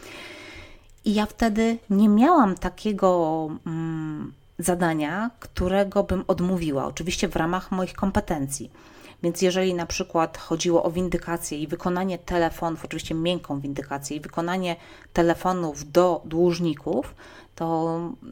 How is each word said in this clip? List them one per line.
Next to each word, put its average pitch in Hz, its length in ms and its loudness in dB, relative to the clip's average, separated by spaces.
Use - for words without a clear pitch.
I 214 80 2
ja 208 120 2
wtedy 226 520 2
nie 202 200 6
miałam 226 460 6
takiego, 175 920 2
mm, 160 680 -6
zadania, 175 800 0
którego 196 640 0
bym 190 240 -2
odmówiła, 170 580 0
oczywiście 165 420 -4
w - 80 -4
ramach 170 360 0
moich 185 220 -2
kompetencji. 175 800 -2
Więc 170 180 -2
jeżeli 185 320 2
na 170 120 -2
przykład 165 520 -2
chodziło 165 460 2
o 170 80 0
windykację 170 640 -4
i 151 100 -6
wykonanie 180 500 -2
telefonów, 165 680 -2
oczywiście 160 300 -6
miękką 165 440 -2
windykację 139 580 -6
i - 20 -10
wykonanie 170 560 -4
telefonów 165 800 0
do 175 340 4
dłużników, 170 920 0
to, 165 440 -2